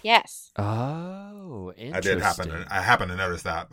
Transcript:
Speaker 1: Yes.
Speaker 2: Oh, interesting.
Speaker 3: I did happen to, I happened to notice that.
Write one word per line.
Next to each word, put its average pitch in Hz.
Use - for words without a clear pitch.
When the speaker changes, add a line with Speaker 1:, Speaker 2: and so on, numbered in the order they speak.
Speaker 1:
Yes. -
Speaker 2:
Oh, 151
interesting. 117
Speaker 3:
I 95
did 92
happen 87
to, 82
I 95
happened 95
to 90
notice 90
that. 85